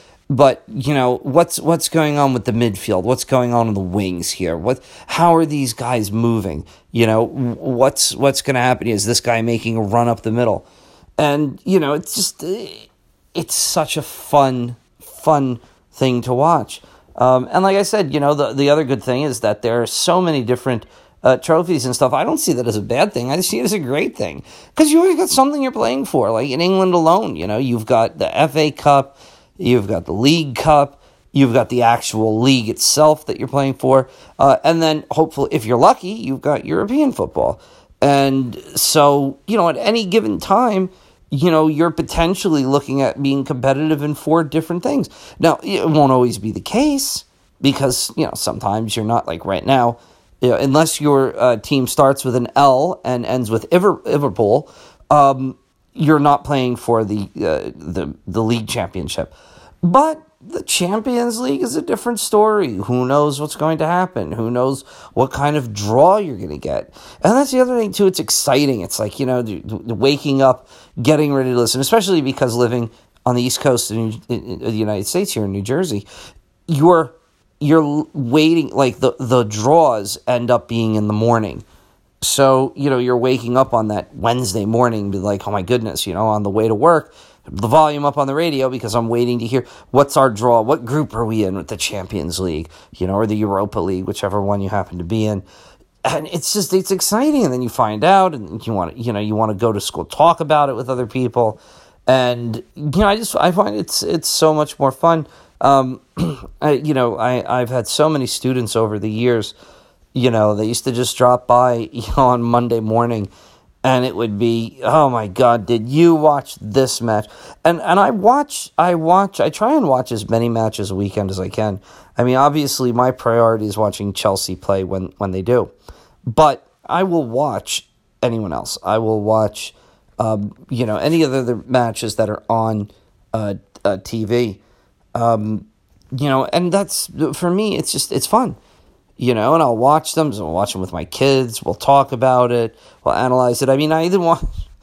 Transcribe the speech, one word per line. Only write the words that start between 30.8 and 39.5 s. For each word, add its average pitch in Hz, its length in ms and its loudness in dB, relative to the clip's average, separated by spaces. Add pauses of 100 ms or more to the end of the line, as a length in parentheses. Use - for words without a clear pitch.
you've 135 220 2
got 120 160 2
the 123 140 2
actual 110 580 2
league 123 260 2
itself 151 600 2
that - 100 -6
you're 135 100 -8
playing 139 280 -2
for. 131 340 2 (300)
Uh, 131 240 6
and 165 180 2
then, 156 300 0
hopefully, 160 400 -2
if 110 140 -4
you're 120 120 2
lucky, 180 320 4
you've 135 320 -8
got 147 240 -2
European 226 460 -2
football. 69 500 -2 (400)
And 135 540 2 (200)
so, 143 680 2
you 220 120 0